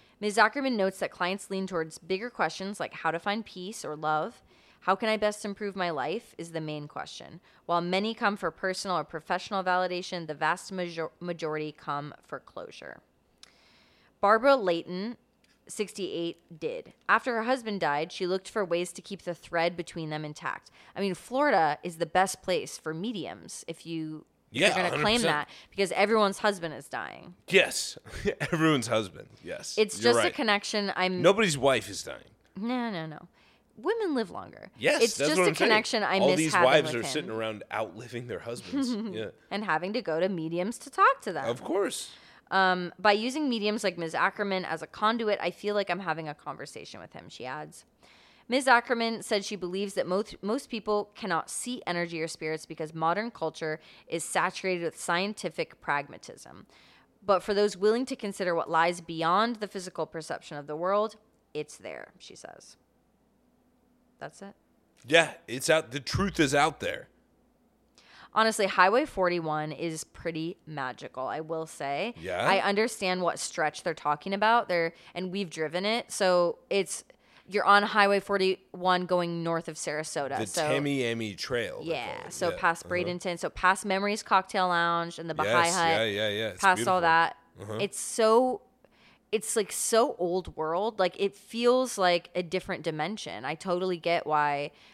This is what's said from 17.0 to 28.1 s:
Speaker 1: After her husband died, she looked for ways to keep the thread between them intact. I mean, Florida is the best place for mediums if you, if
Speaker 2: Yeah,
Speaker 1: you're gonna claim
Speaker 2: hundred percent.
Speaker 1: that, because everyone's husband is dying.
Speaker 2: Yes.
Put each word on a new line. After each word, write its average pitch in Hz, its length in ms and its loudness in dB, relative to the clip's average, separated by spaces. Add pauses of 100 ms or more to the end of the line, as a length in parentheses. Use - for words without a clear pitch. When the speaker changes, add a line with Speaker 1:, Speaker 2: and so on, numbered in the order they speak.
Speaker 1:
After 226 260 2
her 220 80 -2
husband 226 360 -2
died, 156 320 0
she 185 160 -4
looked 185 220 -2
for 214 140 -2
ways 175 300 0
to - 80 -14
keep - 220 -12
the 175 100 -6
thread 170 420 0
between 165 340 -6
them 156 160 -4
intact. - 440 -8 (260)
I - 60 -6
mean, 190 140 0
Florida 208 680 4
is 170 140 -8
the 165 80 0
best 185 380 2
place 165 340 -2
for 160 160 -6
mediums 160 760 -8
if - 180 -12
you, 156 400 -8 (260)
if 123 100 -4
Speaker 2:
Yeah, 196 60 6
Speaker 1:
you're - 80 2
gonna 180 140 0
claim 147 120 0
Speaker 2:
hundred 214 200 4
percent. - 20 2
Speaker 1:
that, 151 260 0 (220)
because 190 220 -2
everyone's 208 460 2
husband 175 360 -2
is 117 120 -14
dying. 107 480 -10 (120)
Speaker 2:
Yes. - 500 4 (260)